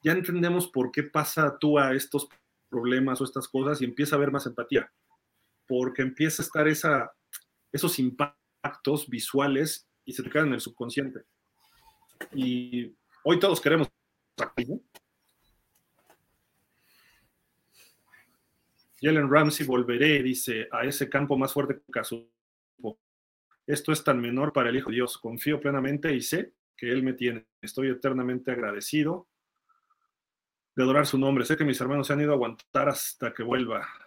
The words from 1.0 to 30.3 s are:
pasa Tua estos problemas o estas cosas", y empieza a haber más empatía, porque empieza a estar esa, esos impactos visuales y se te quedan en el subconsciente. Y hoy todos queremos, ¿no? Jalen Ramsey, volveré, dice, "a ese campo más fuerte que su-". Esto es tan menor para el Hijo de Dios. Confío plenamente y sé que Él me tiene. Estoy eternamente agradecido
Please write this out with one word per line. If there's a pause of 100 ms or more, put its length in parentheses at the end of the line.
pasa
Tua
estos (400)
problemas
o
estas
cosas",
y
empieza
a
haber
más
empatía, (760)
porque
empieza
a
estar
esa, (600)
esos
impactos
visuales (160)
y
se
te
quedan
en
el
subconsciente. (1120)
Y (300)
hoy
todos
queremos, (760)
¿no? (4000)
Jalen
Ramsey,
volveré,
dice,
"a
ese
campo
más
fuerte (100)
que
su-". (1400)
Esto
es
tan
menor
para
el
Hijo
de
Dios.
Confío
plenamente
y
sé (220)
que
Él
me
tiene. (140)
Estoy
eternamente
agradecido (1500)